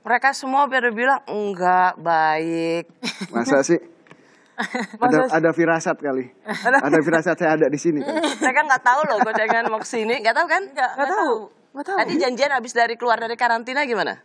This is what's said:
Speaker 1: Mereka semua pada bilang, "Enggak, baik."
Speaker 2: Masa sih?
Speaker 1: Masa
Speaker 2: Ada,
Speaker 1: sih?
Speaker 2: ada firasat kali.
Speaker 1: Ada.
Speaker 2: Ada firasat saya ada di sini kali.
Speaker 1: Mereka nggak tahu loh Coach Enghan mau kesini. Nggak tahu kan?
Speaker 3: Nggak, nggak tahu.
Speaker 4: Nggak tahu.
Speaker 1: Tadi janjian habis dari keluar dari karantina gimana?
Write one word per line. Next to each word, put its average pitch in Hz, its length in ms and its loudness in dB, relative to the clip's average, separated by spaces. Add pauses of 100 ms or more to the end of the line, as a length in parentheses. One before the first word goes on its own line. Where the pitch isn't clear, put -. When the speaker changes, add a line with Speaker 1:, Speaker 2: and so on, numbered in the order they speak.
Speaker 1:
Mereka 233 300 0
semua 269 340 0
pada 240 260 0
bilang, 254 320 0
"Enggak, 185 720 0
baik." 165 880 -2 (440)
Speaker 2:
Masa 135 320 0
sih? 170 180 2 (1200)
Speaker 1:
Masa - 20 -20
Speaker 2:
Ada, 247 220 4
Speaker 1:
sih? - 100 0
Speaker 2:
ada 160 200 2
firasat 165 440 0
kali. 131 300 -4 (160)
Speaker 1:
Ada. 226 400 0
Speaker 2:
Ada - 180 2
firasat 165 380 0
saya 160 160 2
ada 156 120 4
di 139 120 0
sini 151 240 0
kali. 311 160 -4
Speaker 1:
Mereka 277 440 0
nggak 269 220 2
tahu 247 220 4
loh 240 160 0
Coach 220 180 0
Enghan 226 280 2
mau 220 120 -2
kesini. 226 400 -2
Nggak 226 160 2
tahu 320 140 2
kan? 370 180 2
Speaker 3:
Nggak, 269 240 -2
nggak 277 180 -2
tahu. 339 240 0 (380)
Speaker 4:
Nggak 285 140 -12
tahu. 392 120 -4
Speaker 1:
Tadi 202 200 0
janjian 262 340 0
habis 254 220 -4
dari 233 220 2
keluar 233 220 0
dari 226 160 -6
karantina 240 520 -2
gimana? 180 280 -2 (120)